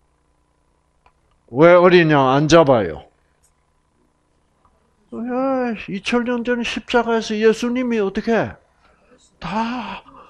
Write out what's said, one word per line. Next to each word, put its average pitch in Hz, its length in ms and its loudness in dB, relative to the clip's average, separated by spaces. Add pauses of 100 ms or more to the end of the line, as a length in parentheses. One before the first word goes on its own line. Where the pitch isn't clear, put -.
(1500)
왜 156 240 4
어린 175 380 6
양 139 180 2
안 143 200 2
잡아요? 127 560 2 (2000)
야, 247 600 -4 (140)
이천 233 360 -4
년 240 200 -4
전 240 180 -2
십자가에서 226 760 -4
예수님이 233 600 0
어떻게 202 520 -2 (880)
다, 220 640 -8 (280)